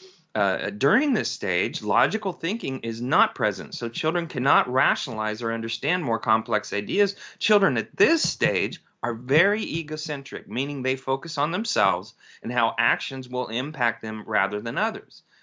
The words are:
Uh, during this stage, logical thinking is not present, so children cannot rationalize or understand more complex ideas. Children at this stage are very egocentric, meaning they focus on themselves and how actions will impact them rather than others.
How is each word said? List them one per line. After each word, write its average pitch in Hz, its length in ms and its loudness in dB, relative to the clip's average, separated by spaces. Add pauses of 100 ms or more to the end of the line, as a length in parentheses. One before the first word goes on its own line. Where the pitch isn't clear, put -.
(340)
Uh, 98 360 0
during 185 440 2
this 131 160 -2
stage, 98 520 -2
logical 139 500 4
thinking 170 480 -6
is 113 200 -6
not 160 340 4
present, 98 400 -2
so 120 140 -6
children 165 380 -2
cannot 147 440 2
rationalize 123 720 0
or 113 100 0
understand 127 520 -2
more 113 140 0
complex 110 540 0
ideas. 110 440 0 (220)
Children 196 400 4
at - 180 -6
this 294 260 4
stage 107 580 0 (220)
are 120 120 -2
very 160 480 2
egocentric, 151 840 -6
meaning 135 340 -4
they 131 140 0
focus 135 420 -4
on 147 120 0
themselves 104 640 0 (280)
and 117 100 -4
how 120 260 2
actions 127 500 -2
will 123 200 -4
impact 123 540 -2
them 110 240 -6
rather 104 340 0
than 117 180 -6
others. 196 440 -6 (200)